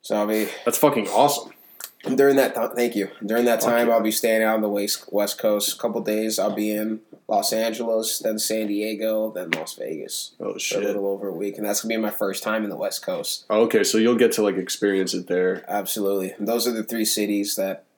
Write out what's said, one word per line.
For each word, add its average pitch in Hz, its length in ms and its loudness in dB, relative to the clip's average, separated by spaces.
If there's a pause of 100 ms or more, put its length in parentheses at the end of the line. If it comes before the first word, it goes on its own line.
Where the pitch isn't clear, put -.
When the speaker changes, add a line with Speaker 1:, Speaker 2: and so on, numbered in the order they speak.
Speaker 1:
So 113 140 -2
I'll 104 100 2
be 110 220 0 (160)
Speaker 2:
That's 117 140 0
fucking 135 300 4
awesome. 117 440 2 (520)
Speaker 1:
and 123 120 -2
during 139 200 6
that 135 180 4
th-, 113 200 -2
thank 117 220 0
you. 98 140 -2 (140)
During 113 200 2
that 117 180 4
Speaker 2:
Fuck 113 80 2
Speaker 1:
time, 117 180 4
Speaker 2:
yeah. 117 60 4
Speaker 1:
I'll 113 80 6
be 110 100 0
staying 110 300 2
out 110 120 4
on 107 80 0
the 104 60 0
west, 101 440 -4
west 101 260 0
coast. 104 360 0
A - 40 -14
couple 110 220 -2
days, 107 380 -2
I'll 104 160 0
be 107 160 -2
in 107 300 -4 (280)
Los 107 240 0
Angeles, 113 680 -2
then 107 180 -2
San 110 300 -2
Diego, 107 640 -2
then 90 200 -8
Las 80 240 -4
Vegas - 680 -8
Speaker 2:
Oh, 98 140 -6
Speaker 1:
for - 40 -10
Speaker 2:
shit. 101 240 -2
Speaker 1:
a 101 40 0
little 101 200 0
over 98 220 -2
a 90 40 -4
week, 98 260 -6
and 104 80 -4
that's 104 160 -2
gonna 113 120 -4
be 110 60 -2
my 107 100 0
first 98 320 -4
time 110 220 -2
in 101 60 -4
the 90 60 -8
West - 280 -6
Coast. - 460 -6
Speaker 2:
Oh, 107 120 6
okay, 110 220 4
so 110 140 2
you'll 113 180 6
get 113 160 6
to, 110 100 0
like, 98 140 2
experience 95 580 0
it 90 120 -4
there. 92 420 0
Speaker 1:
Absolutely. 98 640 -2
And 104 160 -6
those 117 180 0
are 123 60 0
the 110 100 -4
three 110 220 -2
cities 101 520 0
that 95 280 -4 (140)